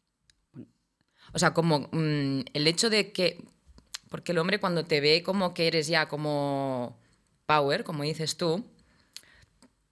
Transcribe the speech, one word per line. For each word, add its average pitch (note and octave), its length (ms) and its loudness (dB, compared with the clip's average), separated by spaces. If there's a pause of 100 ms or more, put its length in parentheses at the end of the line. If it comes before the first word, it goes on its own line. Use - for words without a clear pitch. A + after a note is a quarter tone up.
(1300)
O - 60 -8
sea, E3 140 4
como, D#3+ 380 2
mm, C#3+ 500 0 (120)
el D3 140 0
hecho E3+ 220 2
de G#3 220 0
que, - 340 -2 (640)
porque - 220 -6
el E3+ 80 0
hombre F#3+ 200 0
cuando F3 260 0
te D3+ 140 2
ve D#3 220 4
como F#3+ 320 0
que E3+ 140 0
eres D#3 200 0
ya D#3+ 200 2
como C#3 880 -2 (480)
power, D3 380 2
como D3+ 200 -6
dices D#3 340 -4
tú, F3 280 0 (1300)